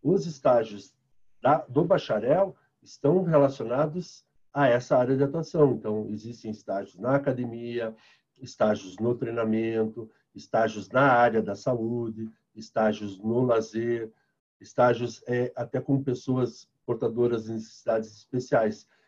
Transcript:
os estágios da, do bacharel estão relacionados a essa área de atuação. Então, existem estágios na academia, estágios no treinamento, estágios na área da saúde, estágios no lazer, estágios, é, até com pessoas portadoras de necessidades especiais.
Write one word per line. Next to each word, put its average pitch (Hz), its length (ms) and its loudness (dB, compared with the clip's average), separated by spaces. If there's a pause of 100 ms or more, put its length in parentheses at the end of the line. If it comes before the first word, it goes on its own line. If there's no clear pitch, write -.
os 165 240 0
estágios 113 680 0 (460)
da, - 180 4
do 143 260 0
bacharel 165 720 0 (260)
estão 180 400 0
relacionados 151 1040 0 (280)
a 180 160 2
essa 123 280 2
área 127 200 4
de 135 60 2
atuação. 147 500 2
Então, 107 380 -4
existem 110 400 -10
estágios 98 480 -8
na 123 180 0
academia, 117 760 -4 (460)
estágios 101 580 -2
no 120 160 0
treinamento, 113 960 -2 (240)
estágios 110 560 -2
na 131 220 4
área 117 280 4
da 104 140 -4
saúde, 113 720 -4 (260)
estágios 107 640 -2
no 117 240 0
lazer, 113 720 -2 (480)
estágios, 120 640 0
é, 123 300 -2
até 123 240 -6
com 139 220 0
pessoas 127 640 -4 (180)
portadoras 117 580 0
de 110 80 -8
necessidades 110 600 -4
especiais. 117 720 -2 (220)